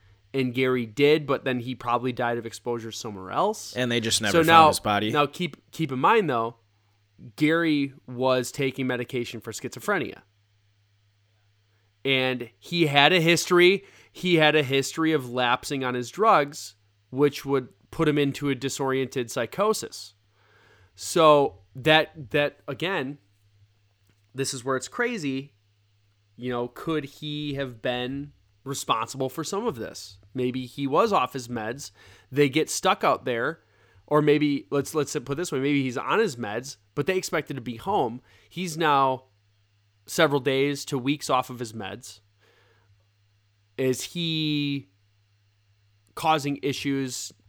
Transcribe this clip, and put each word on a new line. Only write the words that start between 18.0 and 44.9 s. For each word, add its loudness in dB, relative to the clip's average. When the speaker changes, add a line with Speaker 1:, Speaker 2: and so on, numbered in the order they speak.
Speaker 1:
him 2
into 0
a 0
disoriented -2
psychosis. -4
So 4
that, 2
that, -2
again, -4
this -4
is -12
where 0
it's -4
crazy. -4
You -8
know, -2
could -6
he -8
have -8
been -4
responsible -4
for -8
some -4
of -4
this? -12
Maybe -4
he -6
was 2
off 0
his -10
meds. -8
They 4
get 0
stuck 0
out 2
there. -2
Or 4
maybe, 2
let's, -2
let's -2
put -6
it -4
this -6
way, -4
maybe 2
he's -4
on 0
his 0
meds, -6
but -2
they 0
expected -4
to -8
be -10
home. -2
He's -6
now 2
several 2
days 0
to -4
weeks -2
off 0
of -12
his -8
meds. -12
Is 0
he -2